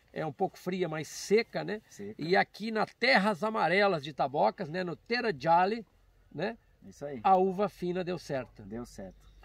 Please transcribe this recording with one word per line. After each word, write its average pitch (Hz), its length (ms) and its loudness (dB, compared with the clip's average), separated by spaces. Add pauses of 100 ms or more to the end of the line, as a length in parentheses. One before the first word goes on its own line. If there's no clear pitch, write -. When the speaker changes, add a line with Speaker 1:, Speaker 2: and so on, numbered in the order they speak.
(140)
Speaker 1:
é, 156 120 -6
um 156 60 -6
pouco - 260 -4
fria, 180 300 -4
mas 156 220 -6
seca, 196 540 0
né? 196 260 -6
Speaker 2:
Seca. 202 280 -12
Speaker 1:
E 180 200 0
aqui 196 340 -2
na 214 140 0
Terras 214 580 2
Amarelas 196 580 2
de 143 120 -10
Tabocas, 165 560 0
né, 180 140 -4
no 165 120 -6
Terajale, 196 920 2 (480)
né? 208 240 -6 (300)
Speaker 2:
Isso - 180 -12
aí. 147 160 -8
Speaker 1:
A 190 140 6
uva 190 320 2
fina 180 340 -4
deu 175 160 -4
certo. 127 460 -8
Speaker 2:
Deu 117 220 -10
certo. - 440 -16 (160)